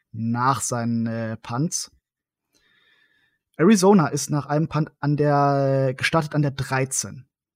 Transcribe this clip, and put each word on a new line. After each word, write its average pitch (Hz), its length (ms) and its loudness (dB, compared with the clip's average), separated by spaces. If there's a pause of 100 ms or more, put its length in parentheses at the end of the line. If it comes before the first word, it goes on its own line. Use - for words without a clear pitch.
(120)
nach 117 500 -2
seinen, 117 460 -2
äh, 113 300 -6
Punts. - 540 -6 (1600)
Arizona 185 540 6
ist 143 200 -4
nach 147 160 -2
einem 151 220 -2
Punt 151 320 -2
an 143 180 0
der, 139 720 2
äh, 127 60 -2
gestartet 156 400 -2
an 151 80 2
der 139 80 -2
dreizehn. 131 760 -6 (280)